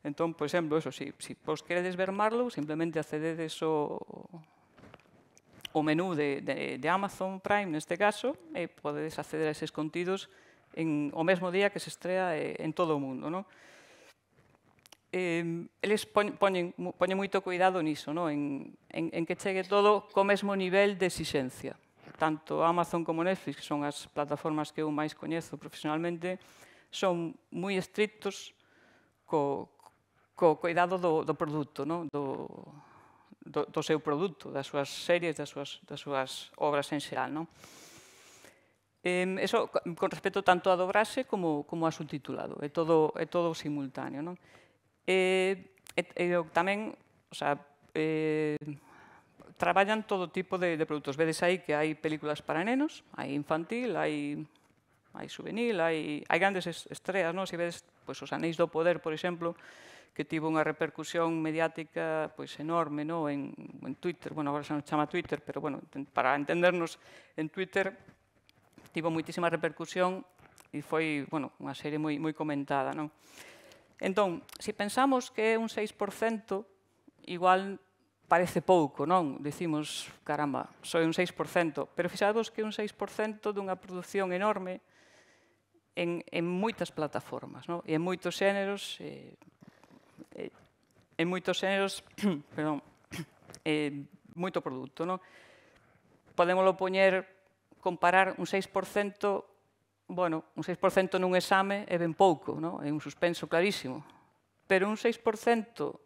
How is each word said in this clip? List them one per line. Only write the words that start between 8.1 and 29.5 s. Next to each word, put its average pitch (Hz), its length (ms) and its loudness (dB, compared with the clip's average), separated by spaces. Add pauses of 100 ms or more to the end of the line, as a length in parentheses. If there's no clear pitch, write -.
e 175 100 -4
podedes 151 540 -6
acceder 156 260 -2
a 151 80 0
eses 156 160 -6
contidos 175 560 -4 (480)
en, 147 380 0
o 160 100 -2
mesmo 180 300 2
día 196 180 4
que 185 80 -8
se - 140 -10
estrea, 180 420 -2
eh, 147 240 -4
en 160 140 -4
todo 160 240 2
o 139 60 0
mundo, 135 280 -6
non? 190 140 -6 (1700)
Em, 170 560 0 (160)
eles 208 240 2
poñ-, - 320 2
poñen 185 400 2
mu-, 180 160 -4
poñen 190 240 2
moito 196 240 0
cuidado 185 400 4
niso, 151 320 -2
non? 170 160 0
En, 147 80 -2 (480)
en, 165 240 -4
en 165 160 -2
que 180 80 -2
chegue 190 240 -2
todo 202 480 4
co 196 160 4
mesmo 202 320 2
nivel 196 400 4
de 180 160 2
exixencia. 139 640 -4 (400)
Tanto 156 480 0
Amazon 170 400 2
como 160 160 -2
Netflix, 175 400 -2
que - 80 -12
son 147 160 -2
as - 240 -8
plataformas 147 640 -4
que - 80 -6
eu 156 80 0
máis 151 240 -2
coñezo 160 480 -6
profesionalmente, 170 800 -4 (480)
son 175 480 0 (160)
moi 185 240 -2
estrictos - 800 -4 (720)
co, 143 400 0 (640)